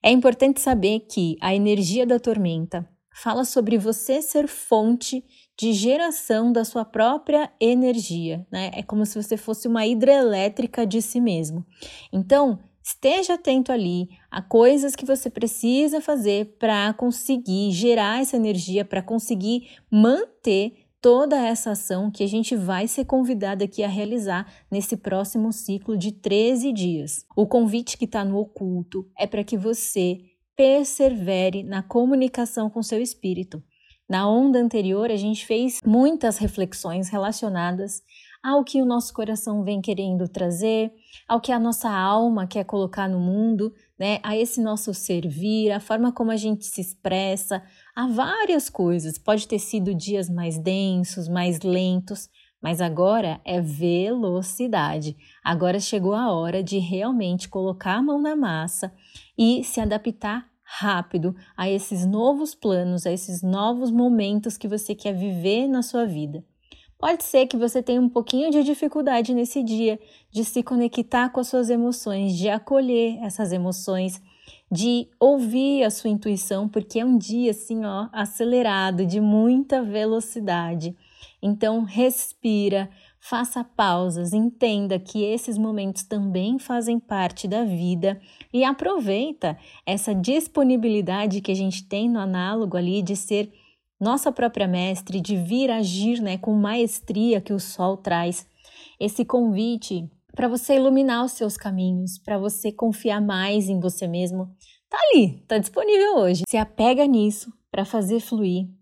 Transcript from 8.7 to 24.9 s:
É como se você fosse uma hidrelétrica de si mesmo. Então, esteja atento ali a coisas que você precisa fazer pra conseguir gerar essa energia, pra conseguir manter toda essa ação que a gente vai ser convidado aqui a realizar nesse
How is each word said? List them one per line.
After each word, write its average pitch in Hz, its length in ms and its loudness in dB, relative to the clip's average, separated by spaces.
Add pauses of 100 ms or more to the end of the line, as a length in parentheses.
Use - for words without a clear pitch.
É 208 100 -10
como 208 200 0
se 208 160 -6
você 208 160 -2
fosse 220 300 -6
uma 226 180 2
hidrelétrica 226 1000 2
de 214 160 0
si 247 180 -4
mesmo. 165 460 -2 (460)
Então, 214 480 2 (200)
esteja 359 540 0
atento 262 380 0
ali 180 360 -2 (220)
a 190 100 -6
coisas 269 540 6
que - 100 -10
você 262 240 -2
precisa 254 720 0
fazer 208 600 -2
pra 214 320 2
conseguir 233 800 0
gerar 220 480 2
essa 262 160 -2
energia, 196 480 0
pra 190 180 -4
conseguir 220 680 -2 (220)
manter 220 960 2 (160)
toda 269 320 6
essa 233 360 0
ação 202 400 -2
que 208 120 -4
a 196 40 0
gente 220 280 -2
vai 190 320 0
ser 262 200 -4
convidado 202 580 0
aqui 196 180 -4
a 202 60 0
realizar 202 580 -2 (240)
nesse 202 280 -4